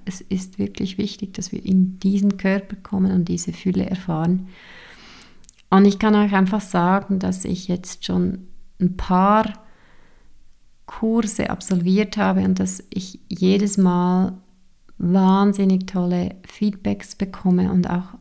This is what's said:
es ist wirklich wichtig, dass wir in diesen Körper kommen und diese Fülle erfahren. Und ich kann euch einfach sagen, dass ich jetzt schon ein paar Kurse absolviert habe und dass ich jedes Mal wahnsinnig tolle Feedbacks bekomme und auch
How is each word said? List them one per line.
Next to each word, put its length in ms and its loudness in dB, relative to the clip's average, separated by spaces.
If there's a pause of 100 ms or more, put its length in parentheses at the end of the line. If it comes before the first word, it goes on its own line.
es 160 -8
ist 360 -6
wirklich 400 -4
wichtig, 360 -6
dass 180 -10
wir 120 -8
in 360 2
diesen 380 0
Körper 400 -2
kommen 340 -2
und 160 0
diese 260 -4
Fülle 360 -2
erfahren. 580 -2 (1200)
Und 160 8
ich 140 4
kann 160 4
euch 180 2
einfach 280 2
sagen, 580 0
dass 260 -2
ich 220 -6
jetzt 380 -6
schon 420 -2 (340)
ein 160 0
paar 560 2 (1300)
Kurse 640 -2
absolviert 640 0
habe 240 2
und 160 2
dass 320 -4
ich 300 -10 (100)
jedes 480 0
Mal 600 2 (580)
wahnsinnig 880 4
tolle 500 -2 (120)
Feedbacks 680 -4
bekomme 560 0
und 160 2
auch 340 -4